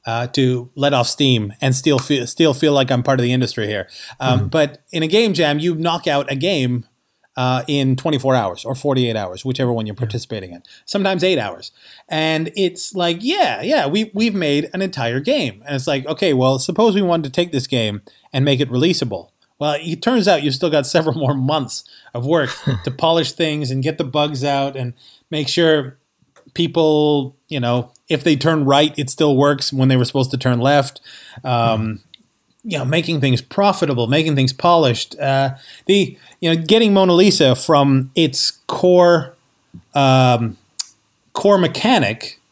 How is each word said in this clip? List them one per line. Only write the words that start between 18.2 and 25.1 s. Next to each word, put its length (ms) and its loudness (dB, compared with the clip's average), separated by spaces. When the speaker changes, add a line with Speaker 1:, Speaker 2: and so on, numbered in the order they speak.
Speaker 1:
and 120 0
make 160 2
it 100 0
releasable. 600 -2
Well, 220 -2
it 220 -8
turns 260 2
out 160 2
you've 100 0
still 160 -2
got 160 0
several 300 0
more 180 0
months 480 -2
of 140 -8
work 240 0
Speaker 2:
<laughs> 160 -4
Speaker 1:
to 60 -4
polish 420 0
things 380 -4
and 120 -4
get 160 -4
the 60 -4
bugs 400 -4
out 320 -2
and 160 -8